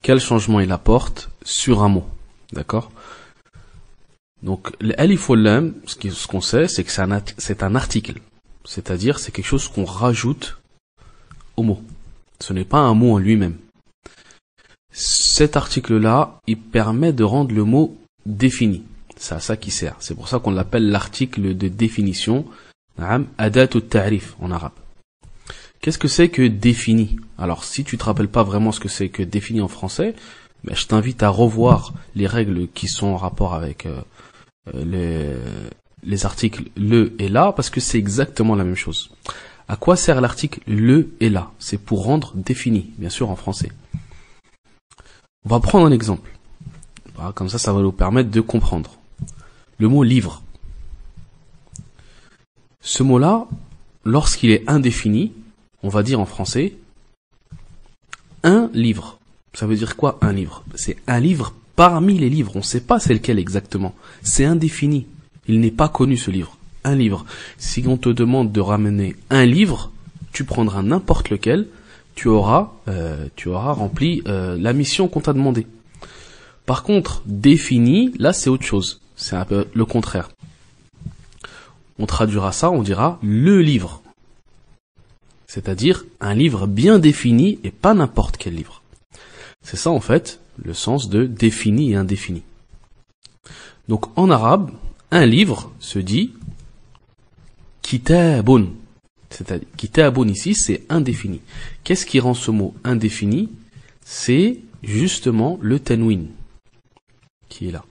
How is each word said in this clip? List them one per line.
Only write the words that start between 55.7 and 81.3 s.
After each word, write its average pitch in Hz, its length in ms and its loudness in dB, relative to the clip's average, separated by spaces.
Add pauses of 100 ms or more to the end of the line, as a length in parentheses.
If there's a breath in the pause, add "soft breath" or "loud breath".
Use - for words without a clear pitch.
on 98 60 -4
va 104 160 0
dire 123 160 0
en 98 60 0
français, 127 500 -4 (1700)
un 220 300 4
livre. 113 440 -2 (360)
Ça - 120 -6
veut 107 120 2
dire 113 180 -4
quoi, 139 240 0
un 104 140 2
livre ? 95 320 -6 (100)
C'est - 220 -6 (100)
un 120 140 2
livre 147 320 0 (240)
parmi 175 420 6
les 131 100 2
livres. 127 260 0
On 98 40 -4
ne 101 40 -8
sait 123 180 -4
pas 240 180 2
c'est - 140 2
lequel 107 260 0
exactement. 92 560 -4 (260 loud breath)
C'est - 220 0
indéfini. 151 640 0 (400)
Il 113 140 4
n'est 113 100 2
pas 151 160 2
connu, 135 300 2
ce 98 140 -6
livre. 92 260 -6 (260)
Un 139 120 0
livre. 107 300 0 (320 loud breath)
Si - 300 -2
on 131 80 2
te 123 140 0
demande 120 420 2
de 104 80 0
ramener 101 560 0 (140)
un 135 160 6
livre, 156 440 2 (440)
tu 139 100 -6
prendras 104 380 -2
n'importe 151 480 0
lequel, 123 400 0 (440 loud breath)
tu - 140 -4
auras, 113 460 2 (160)
euh, 80 480 -8
tu - 100 -10
auras 101 240 -4
rempli, 127 560 -4
euh, 92 320 -4
la 113 140 0
mission 147 340 0
qu'on 165 140 -4
t'a 156 100 0
demandé. 135 340 0 (1000 loud breath)
Par 127 180 -2
contre, 196 420 0
défini, 131 920 4
là 160 140 2
c'est - 160 -2
autre 131 160 0
chose. - 340 -4 (160)
C'est - 220 -8
un 92 80 -4
peu 101 280 -2
le 113 120 2
contraire. 107 440 -4 (1700 loud breath)